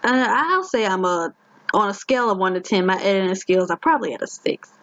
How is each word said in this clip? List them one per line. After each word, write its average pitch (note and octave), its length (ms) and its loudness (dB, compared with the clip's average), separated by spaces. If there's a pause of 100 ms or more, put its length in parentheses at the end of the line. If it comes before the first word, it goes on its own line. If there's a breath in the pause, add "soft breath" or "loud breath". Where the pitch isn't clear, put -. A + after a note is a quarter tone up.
uh, B3+ 260 2
I'll D#4 360 0
say A3+ 200 -2
I'm F#3+ 200 -2
a, E3+ 260 -2 (420)
on G3+ 160 2
a G3+ 60 -4
scale B3 360 0
of F#3+ 80 0
one F#3 160 0
to F#3 60 -2
ten, F#3 260 0
my F#3 140 0
editing F#3+ 340 0
skills F3+ 360 0
are E3+ 100 -4
probably A3 320 0
at G#2+ 100 -8
a - 40 -8
six. - 440 -6 (120)